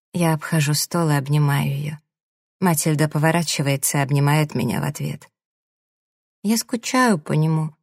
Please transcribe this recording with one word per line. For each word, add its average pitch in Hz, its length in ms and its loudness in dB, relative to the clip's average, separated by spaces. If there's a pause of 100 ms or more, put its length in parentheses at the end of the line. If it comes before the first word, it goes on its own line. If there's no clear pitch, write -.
(140)
Я 165 200 2
обхожу 151 400 0
стол 165 360 0
и 147 40 2
обнимаю 143 560 2
её. 147 280 -6 (600)
Матильда 156 500 0
поворачивается 151 880 0
и 143 40 2
обнимает 143 520 2
меня - 280 -2
в - 20 -2
ответ. 147 460 -8 (1120)
«Я 220 140 0
скучаю 233 600 0
по 147 160 -6
нему», — 156 480 0